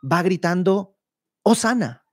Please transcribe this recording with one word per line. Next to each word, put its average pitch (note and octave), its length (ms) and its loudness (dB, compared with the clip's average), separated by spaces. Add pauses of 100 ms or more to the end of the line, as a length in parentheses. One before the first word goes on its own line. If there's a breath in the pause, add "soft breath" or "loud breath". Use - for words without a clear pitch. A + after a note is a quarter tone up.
va E3 200 0
gritando, F3+ 720 0 (460)
"Hosana". A3 580 0 (120)